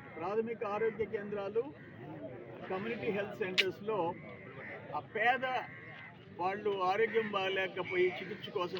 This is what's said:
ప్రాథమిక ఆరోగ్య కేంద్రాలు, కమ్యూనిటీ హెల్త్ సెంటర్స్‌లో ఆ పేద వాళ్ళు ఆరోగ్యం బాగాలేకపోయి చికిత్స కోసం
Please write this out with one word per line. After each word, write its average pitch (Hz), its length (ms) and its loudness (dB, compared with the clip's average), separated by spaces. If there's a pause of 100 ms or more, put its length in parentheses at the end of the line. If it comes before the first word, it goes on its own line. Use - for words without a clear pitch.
(180)
ప్రాథమిక 220 480 0
ఆరోగ్య 214 400 2
కేంద్రాలు, 208 580 0 (1040)
కమ్యూనిటీ 202 420 0
హెల్త్ 202 320 0
సెంటర్స్‌లో 185 680 2 (840)
ఆ 151 40 0
పేద 240 460 4 (960)
వాళ్ళు 196 440 2
ఆరోగ్యం 214 480 4
బాగాలేకపోయి 190 720 2
చికిత్స 185 440 -2
కోసం 185 300 0